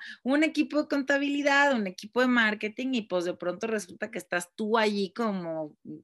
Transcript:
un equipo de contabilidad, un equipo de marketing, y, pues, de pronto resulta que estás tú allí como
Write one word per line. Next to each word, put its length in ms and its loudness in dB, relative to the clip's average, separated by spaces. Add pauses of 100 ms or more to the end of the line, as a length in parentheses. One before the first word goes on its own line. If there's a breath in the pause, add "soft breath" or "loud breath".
(240 loud breath)
un 220 2
equipo 360 0
de 60 -2
contabilidad, 840 2
un 140 0
equipo 340 -4
de 60 4
marketing, 680 0
y, 80 0
pues, 240 -2
de 80 -2
pronto 340 -6
resulta 420 -6
que 80 -10
estás 380 -6
tú 220 0
allí 340 2
como 640 -4 (280)